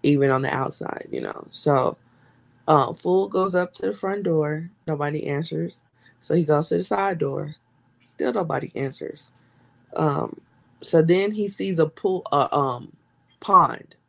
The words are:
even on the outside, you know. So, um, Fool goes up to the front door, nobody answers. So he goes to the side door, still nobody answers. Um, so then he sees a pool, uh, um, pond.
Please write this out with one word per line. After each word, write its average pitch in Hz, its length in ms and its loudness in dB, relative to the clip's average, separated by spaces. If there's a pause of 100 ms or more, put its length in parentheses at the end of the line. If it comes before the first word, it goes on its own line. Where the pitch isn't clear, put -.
even 139 280 4
on 131 120 2
the 135 120 -2
outside, - 580 -6
you 60 100 -4
know. - 300 -10
So, 135 460 2 (680)
um, 143 280 4
Fool 190 320 0
goes 185 260 0
up 180 200 0
to - 120 -10
the 208 80 -2
front 196 300 -4
door, 160 460 -2 (160)
nobody 147 400 -2
answers. 160 560 -4 (380)
So - 140 -2
he 170 100 4
goes 151 260 2
to 175 80 2
the 185 60 0
side 196 340 0
door, 147 380 -4 (440)
still - 320 -4
nobody 170 440 -4
answers. - 560 -8 (640)
Um, 143 440 0 (420)
so 165 200 4
then 185 300 4
he 208 160 -2
sees 190 320 -4
a 156 80 6
pool, 185 340 -2 (100)
uh, 143 200 4
um, 131 440 -2 (440)
pond. 175 560 -4 (120)